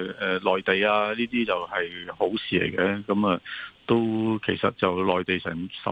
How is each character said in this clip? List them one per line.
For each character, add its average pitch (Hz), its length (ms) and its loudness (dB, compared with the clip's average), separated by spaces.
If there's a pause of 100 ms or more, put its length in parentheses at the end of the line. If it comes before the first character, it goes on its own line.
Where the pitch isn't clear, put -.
(180)
呃， 95 200 0
內 95 240 2
地 95 260 2
啊， 104 240 4
呢 110 40 -4 (100)
啲 120 180 0
就 104 100 0 (120)
係 87 500 -6
好 98 100 2 (120)
事 - 200 -2
嚟 85 160 0
嘅。 101 300 0
噉 104 240 2
啊， 90 120 2 (460)
都 110 580 2
其 - 120 0
實 101 220 2
就 92 260 2
內 92 200 2
地 92 160 0
成 87 280 -6 (160)
十 104 80 -2